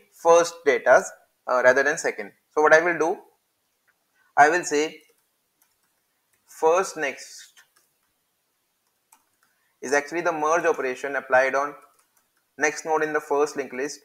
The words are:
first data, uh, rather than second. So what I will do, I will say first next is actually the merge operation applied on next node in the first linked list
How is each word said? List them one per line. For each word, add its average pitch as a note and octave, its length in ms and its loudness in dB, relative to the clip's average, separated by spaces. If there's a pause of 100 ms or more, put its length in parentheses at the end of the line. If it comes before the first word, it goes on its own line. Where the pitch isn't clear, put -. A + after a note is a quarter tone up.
(140)
first E3+ 420 2 (100)
data, C3 380 4 (420)
uh, B2 160 0
rather B2+ 220 4
than D3+ 140 0
second. G#2+ 340 -8 (220)
So D3+ 80 0
what D3+ 120 6
I D#3+ 80 6
will E3+ 180 -2
do, D#3+ 180 -2 (1160)
I C#3+ 140 6
will E3+ 160 0
say D#3 380 -4 (1400)
first F3 520 -2
next - 560 -10 (2250)
is C3 120 -4
actually C#3+ 260 -2
the E3+ 140 -2
merge D#3+ 320 -2
operation C#3 500 -4
applied C3 400 0
on C#3+ 180 -4 (840)
next D3+ 280 -4
node D#3 180 -2
in D#3 100 -4
the D3+ 80 -4
first D3 340 -4
linked C3 180 -10
list C3+ 320 -10